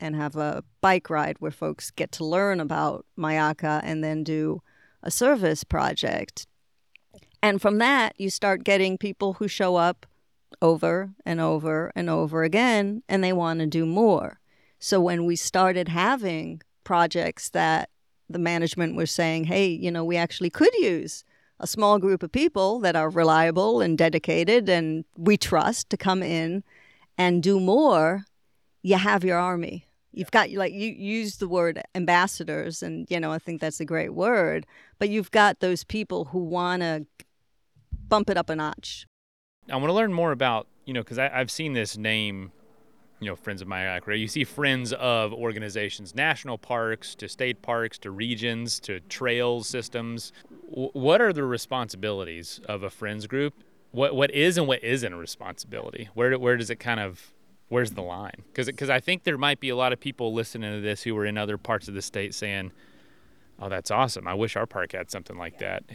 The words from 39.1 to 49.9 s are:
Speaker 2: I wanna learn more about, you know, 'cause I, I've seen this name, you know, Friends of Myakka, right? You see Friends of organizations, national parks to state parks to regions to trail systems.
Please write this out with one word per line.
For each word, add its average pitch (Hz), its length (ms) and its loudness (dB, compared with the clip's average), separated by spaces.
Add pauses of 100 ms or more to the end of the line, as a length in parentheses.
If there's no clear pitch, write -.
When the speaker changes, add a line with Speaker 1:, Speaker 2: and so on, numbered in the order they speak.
Speaker 2:
I 135 60 -2
wanna 151 180 2
learn 214 180 2
more 170 200 2
about, 120 340 0 (180)
you 135 80 -10
know, 120 100 -4
'cause 117 160 -8
I, 135 140 2
I've 127 180 -2
seen 160 220 -6
this 113 240 -2
name, 107 560 -2 (680)
you 107 60 -8
know, 92 100 -6
Friends 101 240 -10
of 92 80 -14
Myakka, 92 380 -6
right? 104 120 -2
You 107 100 -4
see 143 160 -2
Friends 127 480 -2
of 117 400 0
organizations, 107 840 -8
national 139 420 -2
parks 113 600 -6
to 98 120 -14
state 123 340 -6
parks 117 360 -4
to 101 140 -12
regions 117 680 -6
to 92 200 -10
trail 120 640 -2
systems. 117 680 -8 (380)